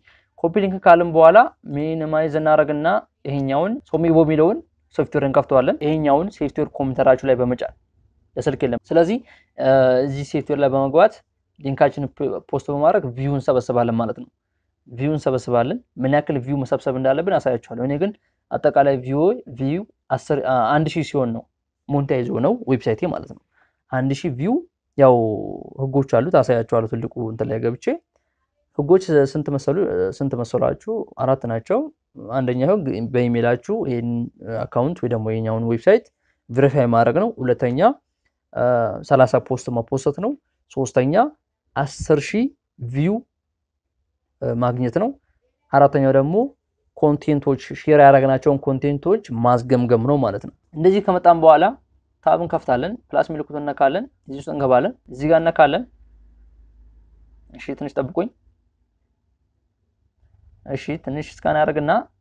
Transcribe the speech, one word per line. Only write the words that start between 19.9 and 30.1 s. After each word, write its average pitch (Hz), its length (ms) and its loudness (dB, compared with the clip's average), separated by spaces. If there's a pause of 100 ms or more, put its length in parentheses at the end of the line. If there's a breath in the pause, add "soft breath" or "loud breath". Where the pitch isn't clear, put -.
አስር፣ 147 280 -4 (300)
አንድ 147 220 0
ሺህ 160 160 -4
ሲሆን 131 260 -4
ነው 113 120 -10 (460)
ሞኔታይዝ 139 400 -2
ሆነው 135 240 0 (140)
ዌብሳይቴ 127 400 -2
ማለት - 240 -8
ነው። - 100 -20 (500)
አንድ 131 220 -2
ሺህ 156 180 -6
ቪው 147 220 -4 (440)
ያው 131 180 8 (600)
ህጎች 135 360 -2
አሉት፣ 135 220 2
አሳያችኋለሁ። 117 540 0
ትልቁ 120 240 -8 (120)
እንትን 113 220 -6
ላይ 113 120 -4
ገብቼ 120 260 -6 (920)
ህጎች 170 260 2 (240)
ስንት 147 220 -6
መሰሉ፣ 143 280 -2 (340)